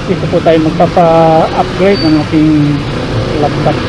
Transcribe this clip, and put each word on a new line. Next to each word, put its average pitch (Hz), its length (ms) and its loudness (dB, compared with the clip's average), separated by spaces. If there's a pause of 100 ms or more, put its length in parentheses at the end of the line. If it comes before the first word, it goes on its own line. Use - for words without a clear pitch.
Dito - 240 -4
po 180 120 -2
tayo 165 220 2
magpapa-upgrade 165 1400 2
ng 156 160 2
ating 156 320 0 (880)
laptop. 147 380 -2 (120)